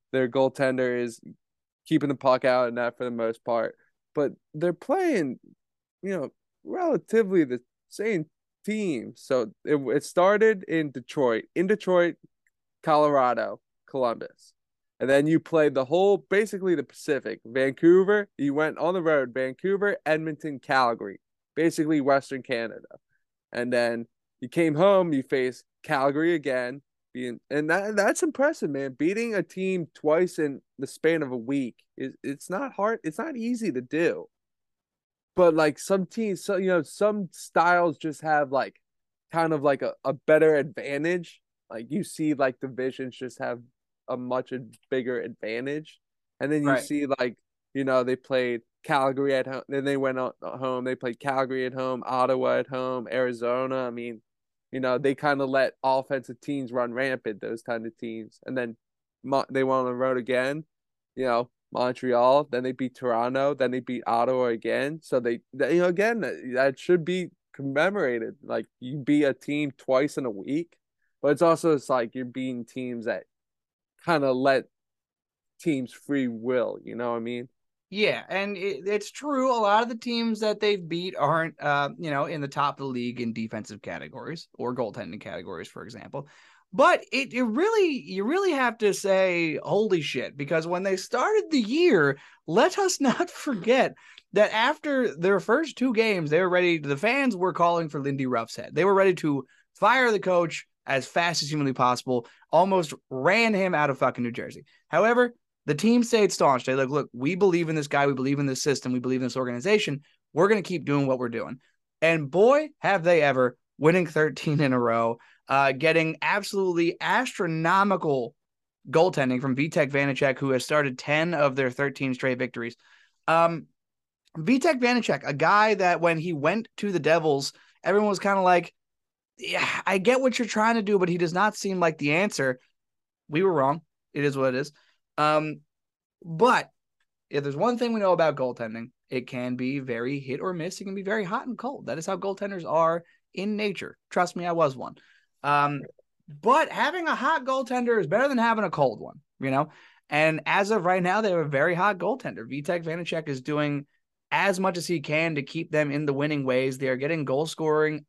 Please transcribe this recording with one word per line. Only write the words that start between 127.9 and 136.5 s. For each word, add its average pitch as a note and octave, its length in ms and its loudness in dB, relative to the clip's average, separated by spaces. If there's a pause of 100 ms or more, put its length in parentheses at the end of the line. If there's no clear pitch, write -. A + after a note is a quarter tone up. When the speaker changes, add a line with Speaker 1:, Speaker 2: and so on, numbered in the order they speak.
Speaker 2:
was F#3+ 100 -2
kinda G3 220 0
like, F3+ 320 4 (640)
"Yeah, - 300 -4 (180)
I G3 120 2
get B3 240 2
what C4 180 0
you're A#3 80 -2
trying A3 280 2
to A3+ 60 0
do, G3+ 160 2
but F3+ 120 2
he F3 80 0
does E3+ 160 -2
not G3+ 240 0
seem F#3+ 240 -4
like E3 160 2
the C#3+ 160 0
answer." C#3+ 460 0 (680)
We D#3 160 0
were G3 80 4
wrong. D3 300 2 (320)
It D3 100 -2
is C#3 140 0
what C3 160 2
it B2+ 60 -2
is. D3 120 -6 (480)
Um, D3+ 420 0 (640)
but F3 460 2 (640)